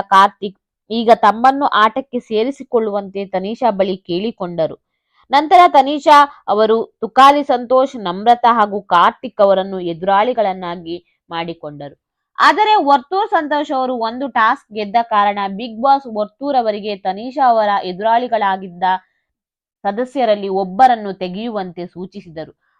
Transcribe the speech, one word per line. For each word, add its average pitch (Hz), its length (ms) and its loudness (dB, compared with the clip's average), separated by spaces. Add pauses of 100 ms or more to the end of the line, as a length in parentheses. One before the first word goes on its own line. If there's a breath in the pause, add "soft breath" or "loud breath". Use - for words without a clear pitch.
ಕಾರ್ತಿಕ್ 196 580 2 (320)
ಈಗ 226 240 0
ತಮ್ಮನ್ನು 240 520 2
ಆಟಕ್ಕೆ 226 540 -2
ಸೇರಿಸಿಕೊಳ್ಳುವಂತೆ 214 1040 -4
ತನೀಷಾ 202 440 -4
ಬಳಿ 190 260 -2
ಕೇಳಿಕೊಂಡರು. 175 880 -6 (440)
ನಂತರ 302 380 4
ತನೀಷಾ 285 800 4
ಅವರು 220 520 0
ತುಕಾಲಿ 277 420 4
ಸಂತೋಷ್, 262 540 0
ನಮ್ರತಾ 226 640 0
ಹಾಗೂ 208 220 -2
ಕಾರ್ತಿಕ್ 196 580 0
ಅವರನ್ನು 190 400 0
ಎದುರಾಳಿಗಳನ್ನಾಗಿ 185 1500 -4
ಮಾಡಿಕೊಂಡರು. 160 720 -12 (380)
ಆದರೆ 370 340 4 (100)
ವರ್ತೂರ್ 285 440 0
ಸಂತೋಷ್ 294 480 -2
ಅವರು 254 180 -4
ಒಂದು 247 340 -6
ಟಾಸ್ಕ್ 233 440 -2
ಗೆದ್ದ 208 300 -6
ಕಾರಣ 208 440 0
Bigg 214 280 -10
Boss 262 440 -2
ವರ್ತೂರ್ 262 380 -6
ಅವರಿಗೆ 214 400 -4
ತನೀಷಾ 240 540 -2
ಅವರ 220 180 0 (160)
ಎದುರಾಳಿಗಳಾಗಿದ್ದ 196 960 -2 (1000)
ಸದಸ್ಯರಲ್ಲಿ 214 680 -2
ಒಬ್ಬರನ್ನು 196 640 0
ತೆಗೆಯುವಂತೆ 185 760 -10
ಸೂಚಿಸಿದರು. 175 720 -16 (200)